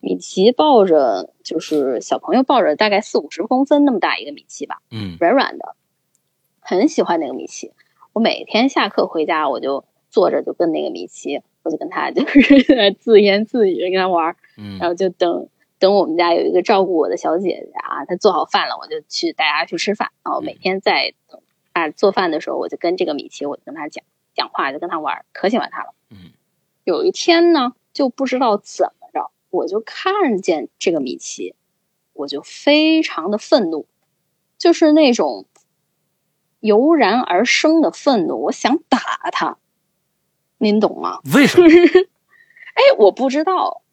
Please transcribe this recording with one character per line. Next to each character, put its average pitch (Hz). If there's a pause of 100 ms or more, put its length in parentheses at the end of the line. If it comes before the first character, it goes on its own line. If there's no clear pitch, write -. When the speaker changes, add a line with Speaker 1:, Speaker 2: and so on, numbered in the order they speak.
Speaker 1:
米 -
奇 190
抱 254
着， 127 (120)
就 -
是 135
小 -
朋 185
友 262
抱 262
着 151
大 214
概 208
四 -
五 -
十 -
公 262
分 285
那 277
么 208
大 151
一 95
个 143
米 -
奇 -
吧， - (120)
Speaker 2:
嗯。 101
Speaker 1:
软 170
软 262
的， - (840)
很 -
喜 226
欢 170
那 147
个 131
米 -
奇。 - (400)
我 214
每 -
天 247
下 247
课 190
回 156
家， 156
我 123
就 135 (260)
坐 180
着 143
就 131
跟 165
那 156
个 151
米 175
奇， - (220)
我 165
就 156
跟 -
他 147
就 262
是 254
<laughs> -
自 220
言 202
自 220
语 175
跟 190
他 185
玩 170
儿， 170 (200)
Speaker 2:
嗯。 202
Speaker 1:
然 180
后 175
就 185
等， 175 (320)
等 196
我 180
们 160
家 170
有 170
一 160
个 180
照 196
顾 185
我 147
的 92
小 160
姐 175
姐 -
啊， -
她 175
做 185
好 160
饭 170
了， 117
我 -
就 156
去 165
带 160 (140)
她 165
去 175
吃 208
饭。 - (140)
然 -
后 -
每 -
天 190
在 160 (160)
等 - (320)
她 165
做 196
饭 185
的 156
时 -
候， 135
我 -
就 147
跟 180
这 180
个 156
米 139
奇， -
我 143
就 -
跟 -
她 151
讲， - (320)
讲 127
话， 143
就 143
跟 175
她 165
玩 147
儿， -
可 -
喜 226
欢 -
她 -
了。 - (180)
Speaker 2:
嗯。 90 (540)
Speaker 1:
有 165
一 359
天 339
呢， 254 (200)
就 277
不 269
知 254
道 226
怎 - (140)
么 -
着， - (180)
我 170
就 196
看 330
见 156 (100)
这 180
个 156
米 127
奇， - (560)
我 143
就 143
非 311
常 208
的 214
愤 220
怒， 156 (720)
就 339
是 311
那 302
种 131 (1120)
油 233
然 240
而 190
生 311
的 330
愤 254
怒， 120
我 196
想 262 (100)
打 240 (340)
他， - (960)
您 214
懂 -
吗？ 85 (140)
Speaker 2:
为 277
什 -
么？ 349
Speaker 1:
<laughs> -
哎， 453 (140)
我 196
不 247
知 294
道 330 (100)